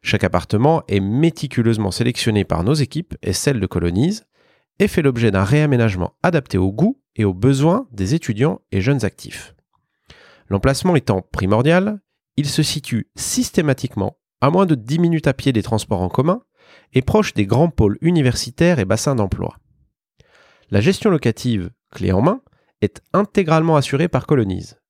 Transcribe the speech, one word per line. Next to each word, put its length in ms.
Chaque 220
appartement 640
est 120
méticuleusement 920
sélectionné 540
par 180
nos 100
équipes 480
et 100
celles 280
de 80
Colonize 580
et 80
fait 160
l'objet 260
d'un 140
réaménagement 800
adapté 340
aux 140
goûts 280
et 100
aux 100
besoins 560
des 240
étudiants 460
et 100
jeunes 240
actifs. 480
L'emplacement 480
étant 260
primordial, 800
il 120
se 140
situe 520
systématiquement 1040
à 80
moins 160
de 80
dix 240
minutes 300
à 80
pied 180
des 80
transports 400
en 80
commun 320
et 120
proche 320
des 100
grands 240
pôles 320
universitaires 800
et 60
bassins 280
d'emploi. 440
La 100
gestion 300
locative, 580
clé 200
en 120
main, 180
est 200
intégralement 640
assurée 320
par 180
Colonize. 640